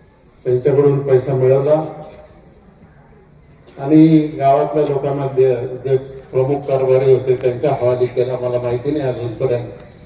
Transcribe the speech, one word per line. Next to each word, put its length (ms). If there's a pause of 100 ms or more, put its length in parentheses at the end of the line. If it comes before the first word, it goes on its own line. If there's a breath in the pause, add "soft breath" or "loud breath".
(440)
त्यांच्याकडून 540
पैसा 360
मिळवला 500 (1900)
आणि 400
गावातल्या 680
लोकांना 380
दे-, 300
जे 400 (360)
प्रमुख 280
कारभारी 540
होते 200
त्यांच्या 360 (120)
हवाली 240
केला. 360
मला 160
माहिती 320
नाही 140
अजूनपर्यंत 640 (380)